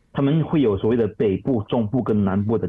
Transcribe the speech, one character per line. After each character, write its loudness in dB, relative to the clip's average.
他 -4
们 2
会 0
有 2
所 0
谓 2
的 0
北 0
部、 -2
中 -2
部 -2
跟 0
南 0
部 0
的 -4